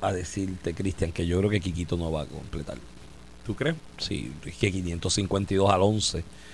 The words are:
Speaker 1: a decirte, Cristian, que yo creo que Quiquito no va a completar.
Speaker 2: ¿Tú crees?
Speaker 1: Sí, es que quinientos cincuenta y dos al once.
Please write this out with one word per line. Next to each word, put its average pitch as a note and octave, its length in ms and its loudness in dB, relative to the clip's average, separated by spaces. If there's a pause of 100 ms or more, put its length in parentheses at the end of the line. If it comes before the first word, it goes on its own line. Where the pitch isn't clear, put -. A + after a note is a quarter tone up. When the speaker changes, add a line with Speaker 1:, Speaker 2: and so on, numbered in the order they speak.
Speaker 1:
a G2 120 2
decirte, F#2 640 -2
Cristian, F2 380 0
que F2 140 0
yo F2 120 4
creo G2+ 120 4
que G#2 100 2
Quiquito F2 360 -2
no E2+ 160 -2
va D2+ 100 0
a - 40 -4
completar. C#2+ 520 -8 (680)
Speaker 2:
¿Tú A2 80 -2
crees? D3+ 200 0 (240)
Speaker 1:
Sí, - 340 -4 (140)
es - 100 -8
que G#2 160 4
quinientos F2+ 420 0
cincuenta G2 400 2
y - 20 4
dos G2 140 8
al F#2 120 6
once. G2+ 420 4 (300)